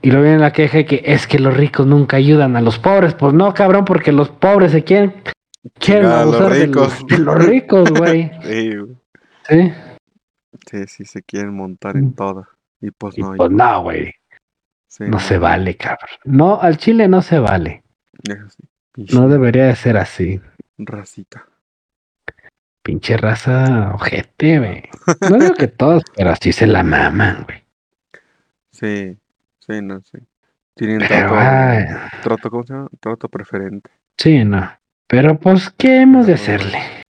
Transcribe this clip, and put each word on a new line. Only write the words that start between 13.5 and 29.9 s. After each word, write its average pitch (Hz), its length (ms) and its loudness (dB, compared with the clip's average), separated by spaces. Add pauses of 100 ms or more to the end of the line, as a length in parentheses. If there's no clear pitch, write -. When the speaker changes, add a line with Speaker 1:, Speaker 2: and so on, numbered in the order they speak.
Speaker 2:
y 98 40 -2
Speaker 1:
no, 101 260 -2
güey. - 320 -10 (760)
Speaker 2:
Sí, - 180 -18
Speaker 1:
No 110 60 -6
Speaker 2:
no. 104 80 -2
Speaker 1:
se - 180 -2
vale, 90 380 -2
cabrón. - 340 -12 (140)
No, 165 380 2
al 165 160 0
chile 226 300 2
no 185 140 4
se 170 180 0
vale. 92 440 -4 (400)
Speaker 2:
Eso 104 260 -14
sí. - 140 -20
Speaker 1:
No - 60 -20 (240)
Speaker 2:
Pinche 120 340 -2
Speaker 1:
debería 131 380 2
de 120 100 2
ser 113 220 -2
así. 92 420 -6 (380)
Speaker 2:
racita. 101 680 -20 (1400)
Speaker 1:
Pinche 113 340 -6
raza 120 800 -2
ojete, - 640 -2
güey. 104 240 -6 (460)
No 202 100 6
digo 359 160 4
que 127 120 -2
todos, 156 360 0 (120)
pero 90 240 0
sí - 140 -2
se 110 140 0
la 95 160 2
maman, 80 640 -2
güey. - 180 -20 (1080)
Speaker 2:
Sí, 101 460 -8 (420)
sí, 107 220 -12
no, 95 200 -14